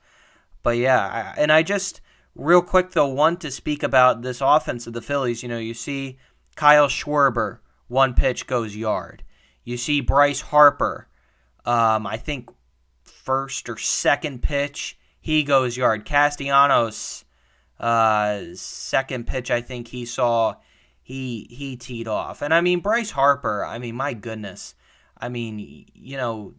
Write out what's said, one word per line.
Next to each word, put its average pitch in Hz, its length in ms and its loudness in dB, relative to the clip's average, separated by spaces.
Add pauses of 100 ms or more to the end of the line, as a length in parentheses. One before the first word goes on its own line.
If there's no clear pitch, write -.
(640)
But 120 140 0
yeah, 110 600 0
I, - 20 -12
and 151 120 2
I 156 100 6
just, 190 400 -4 (320)
real 170 300 4
quick 180 280 2
though, 151 160 4
want 151 340 2
to 147 100 -8
speak 147 320 -6
about 127 400 4
this 123 180 -6
offense 139 460 2
of 117 60 -10
the 113 80 -6
Phillies. 127 420 -2
You 123 60 -8
know, 117 100 -6
you 113 160 -6
see 135 420 -8 (380)
Kyle 147 320 6
Schwarber, 135 720 0 (280)
one 131 280 2
pitch 127 320 4
goes 113 280 -2
yard. 104 480 -4 (400)
You 120 140 -6
see 147 240 -2
Bryce 139 400 2
Harper, 143 640 4 (580)
um, 113 420 2
I 104 100 -6
think 143 320 -8 (540)
first - 640 -6
or 117 80 -6
second 143 640 -2
pitch, - 560 -2 (220)
he 156 240 0
goes 131 320 2
yard. 113 300 0
Castellanos, 139 1200 2 (540)
uh, 107 640 2 (120)
second 131 760 -6
pitch, 135 240 -2
I 120 100 0
think 120 280 -12
he 123 160 -8
saw, 117 500 0 (460)
he, 131 480 -8
he 135 260 -10
teed 117 320 -10
off. 98 340 -6
And 147 120 -2
I 170 80 4
mean, 180 180 2
Bryce 214 320 -2
Harper, 131 540 0
I 87 140 -8
mean, 117 160 -8
my 135 180 -4
goodness. 107 600 -10 (420)
I 123 120 -8
mean, 117 280 -6
y-, 73 360 -14
you 135 240 -14
know, 110 420 -6